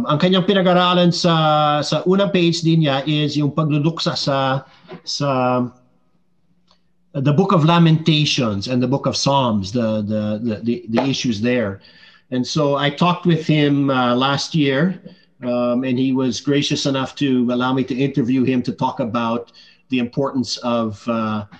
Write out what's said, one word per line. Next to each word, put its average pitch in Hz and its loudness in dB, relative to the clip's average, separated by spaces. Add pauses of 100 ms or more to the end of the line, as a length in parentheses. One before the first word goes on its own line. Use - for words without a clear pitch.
ang 147 0
kanyang 185 2
pinag-aralan 180 4
sa, 170 0 (480)
sa 151 -2
unang 196 2
P 175 2
H 165 0
D 165 2
niya 143 0
is 151 -2
yung 147 0
pagluluksa 151 -2
sa, 135 -2 (400)
sa 127 -2 (1500)
the 143 0
Book 196 2
of 160 4
Lamentations 156 2
and 127 0
the 127 0
Book 135 -2
of 127 -2
Psalms, 120 0
the, 110 -2
the, 107 -2
the, 113 -4
the, 120 -4
the 113 0
issues 123 -2
there. 113 -2 (500)
And 127 -2
so 143 0
I 143 0
talked 175 0
with 165 2
him, 143 2
uh, 123 2
last 139 -2
year, 151 0 (400)
um, 123 -2
and 127 -2
he 131 0
was 127 -2
gracious 143 -2
enough 135 -2
to 127 0
allow 127 0
me 135 0
to 131 -6
interview 131 0
him 127 0
to 123 -6
talk - -4
about 117 -4 (380)
the 131 -2
importance 127 -4
of, 117 -4
uh, 110 -4 (140)